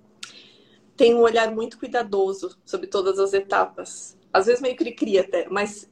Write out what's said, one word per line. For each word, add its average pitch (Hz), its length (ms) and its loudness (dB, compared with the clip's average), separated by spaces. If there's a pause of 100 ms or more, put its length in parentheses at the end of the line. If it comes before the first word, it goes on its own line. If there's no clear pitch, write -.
(960)
tenho 233 220 6
um 233 40 6
olhar 226 320 4
muito 226 240 -8
cuidadoso 196 880 -4
sobre 180 220 -8
todas 190 320 0
as 196 160 0
etapas. 196 800 -4 (160)
Às 190 140 4
vezes 247 160 2
meio 254 140 -4
cri-cri 226 420 0
até, 175 300 0
mas 208 440 -4